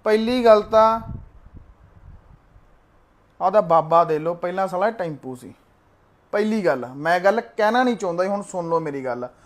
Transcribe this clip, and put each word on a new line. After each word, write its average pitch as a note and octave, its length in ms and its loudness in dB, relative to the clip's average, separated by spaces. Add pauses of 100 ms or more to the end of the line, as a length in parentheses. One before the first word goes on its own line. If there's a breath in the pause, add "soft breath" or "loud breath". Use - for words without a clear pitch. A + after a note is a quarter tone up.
ਪਹਿਲੀ A3+ 380 0
ਗੱਲ G#3+ 180 8
ਤਾਂ A3 380 2 (2500)
ਉਹਦਾ G3 200 2
ਬਾਬਾ E3 440 4
ਦੇ D#3+ 140 -2
ਲਓ, E3 160 -4
ਪਹਿਲਾਂ F3+ 340 -4
ਸਾਲਾ F#3 220 -2
ਟੈਂਪੂ D#3+ 440 -8
ਸੀ। G2+ 180 -20 (800)
ਪਹਿਲੀ G#3+ 320 -2
ਗੱਲ, C3 220 0
ਮੈਂ D3 340 -2
ਗੱਲ G3+ 200 2
ਕਹਿਣਾ A3+ 420 -2
ਨਹੀਂ B3 140 0
ਚਾਹੁੰਦਾ F3+ 280 -4
ਸੀ, F#3+ 60 -4
ਹੁਣ G3+ 120 -4
ਸੁਣ F3 260 -8
ਲਓ E3 120 0
ਮੇਰੀ C#3 240 -8
ਗੱਲ। B2 240 -6 (180 soft breath)